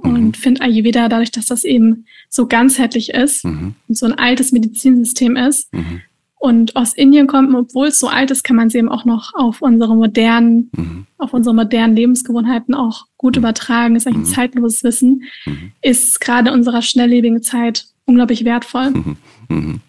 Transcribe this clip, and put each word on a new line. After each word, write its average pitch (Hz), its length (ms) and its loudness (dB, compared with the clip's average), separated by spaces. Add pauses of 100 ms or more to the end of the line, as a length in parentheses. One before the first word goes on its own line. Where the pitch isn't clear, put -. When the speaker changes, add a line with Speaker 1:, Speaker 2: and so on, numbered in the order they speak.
Speaker 1:
Mhm. 254 100 0
Speaker 2:
und 226 240 0
find 262 240 0
Ayurveda 233 480 0
dadurch, 226 220 -2
dass 220 160 -8
das 247 160 -4
eben 226 420 2 (240)
so 240 180 -2
ganzheitlich 233 640 0
ist 277 340 -2
Speaker 1:
Mhm. 87 280 -6 (140)
Speaker 2:
und 226 100 -2
so - 80 -4
ein 226 80 0
altes 254 380 0
Medizinsystem 240 880 0
ist 269 360 -2
Speaker 1:
Mhm. 85 280 -8 (380)
Speaker 2:
und 233 360 2
aus 240 180 -2
Indien 277 320 6
kommt, 269 300 2
obwohl 254 320 -2
es 294 120 0
so 247 100 -2
alt 269 220 -2
ist, 254 120 -4
kann 240 140 2
man 226 100 2
es 220 80 -2
eben 226 140 0
auch 226 160 -4
noch 226 280 -2
auf 247 280 -2
unsere 226 340 2
modernen, 226 800 2
Speaker 1:
Mhm. 85 300 -8 (120)
Speaker 2:
auf 269 160 -8
unsere 240 220 0
modernen 226 400 2
Lebensgewohnheiten 240 800 0
auch 240 300 -4 (120)
gut 254 180 0
Speaker 1:
Mhm. 269 80 -2
Speaker 2:
übertragen. 233 520 0
Ist 240 120 0
eigentlich 226 100 -2 (100)
ein - 20 -2
Speaker 1:
Mhm. - 60 -2
Speaker 2:
zeitloses 247 480 -2
Wissen, 254 400 0 (220)
Speaker 1:
Mhm. 87 260 -12 (100)
Speaker 2:
ist - 400 0
gerade 240 280 0
in 262 60 0
unserer 240 260 0
schnelllebigen 240 600 2
Zeit 233 440 -4 (200)
unglaublich 240 400 2
wertvoll. 240 460 -2
Speaker 1:
Mhm. 76 260 -4 (320)
Mhm. 78 400 -6